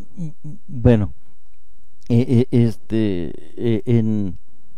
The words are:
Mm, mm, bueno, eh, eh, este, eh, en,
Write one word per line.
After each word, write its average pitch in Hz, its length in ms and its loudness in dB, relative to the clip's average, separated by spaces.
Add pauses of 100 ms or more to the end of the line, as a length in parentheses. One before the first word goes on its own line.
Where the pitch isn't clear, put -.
(180)
Mm, 165 100 -2 (160)
mm, 156 140 -4 (100)
bueno, 117 460 4 (960)
eh, 123 420 4
eh, 120 140 4
este, 101 680 -2 (240)
eh, 113 280 0
en, 110 520 2 (400)